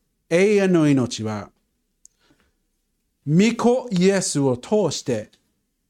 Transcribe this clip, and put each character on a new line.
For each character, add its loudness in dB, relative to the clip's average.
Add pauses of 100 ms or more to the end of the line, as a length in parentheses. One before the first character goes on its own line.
(280)
永 2
遠 2
の 4
命 0
は、 -10 (1800)
御 2
子 0
イ 2
エ 0
ス -4
を 0
通 -2
し -8
て -6 (600)